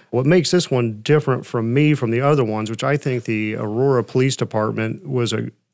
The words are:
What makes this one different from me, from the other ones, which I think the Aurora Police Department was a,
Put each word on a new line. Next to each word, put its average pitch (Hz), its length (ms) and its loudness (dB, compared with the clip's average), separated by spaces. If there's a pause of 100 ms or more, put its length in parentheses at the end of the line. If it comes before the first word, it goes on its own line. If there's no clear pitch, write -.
(100)
What 123 140 0
makes 165 260 4
this 180 200 2
one 113 320 0
different 143 420 2
from 117 300 -2
me, 151 180 4
from 127 180 0
the 120 120 0
other 143 220 2
ones, 107 260 -2
which 117 140 -6
I 139 120 0
think 127 280 -4
the 107 320 -2
Aurora 117 460 2
Police 131 340 0
Department 110 720 -2
was 120 280 -2
a, 117 160 -4 (240)